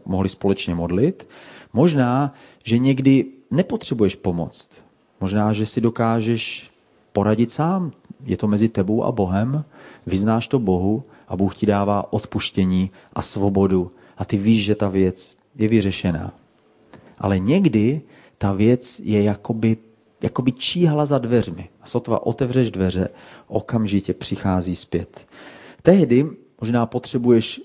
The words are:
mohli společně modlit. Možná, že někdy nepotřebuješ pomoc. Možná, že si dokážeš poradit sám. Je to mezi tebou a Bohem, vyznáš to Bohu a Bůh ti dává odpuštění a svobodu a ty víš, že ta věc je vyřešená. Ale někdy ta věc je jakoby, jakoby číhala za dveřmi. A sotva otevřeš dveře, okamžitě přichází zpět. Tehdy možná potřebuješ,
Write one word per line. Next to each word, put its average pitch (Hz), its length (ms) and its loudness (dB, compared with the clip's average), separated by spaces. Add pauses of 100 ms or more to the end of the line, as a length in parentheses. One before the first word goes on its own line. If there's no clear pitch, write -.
mohli 92 240 -2
společně 98 460 -2
modlit. 90 520 -2 (460)
Možná, 135 600 2 (300)
že 117 140 0
někdy 135 480 4 (260)
nepotřebuješ 135 640 0
pomoc. 85 540 -6 (520)
Možná, 104 320 0
že 104 120 -2
si - 160 -4
dokážeš 113 920 -2 (420)
poradit 107 380 2
sám. 170 400 -2 (340)
Je 101 120 -4
to 110 100 -2
mezi 104 220 2
tebou 107 340 -2
a - 80 -2
Bohem, 110 540 -2 (400)
vyznáš 107 420 0
to 135 120 0
Bohu 98 440 0 (240)
a 92 80 -8
Bůh 98 200 0
ti - 100 -4
dává 101 480 0
odpuštění 92 800 -2 (220)
a - 80 -6
svobodu 98 720 0 (260)
a - 80 -6
ty - 120 -2
víš, 104 280 2
že 104 100 0
ta 101 140 -2
věc 92 480 -2 (180)
je 110 120 0
vyřešená. 95 680 0 (840)
Ale 98 220 0
někdy 135 640 2 (360)
ta 98 160 -2
věc 110 500 0
je 104 200 2
jakoby, 110 540 0 (440)
jakoby 131 300 -2
číhala 151 540 0
za 143 120 0
dveřmi. 113 520 -2 (120)
A - 40 -20
sotva - 400 -2
otevřeš 123 460 0
dveře, 92 380 -2 (380)
okamžitě 101 640 -2
přichází 92 600 -4
zpět. - 520 -8 (540)
Tehdy 151 440 6 (360)
možná 117 240 0
potřebuješ, 120 800 0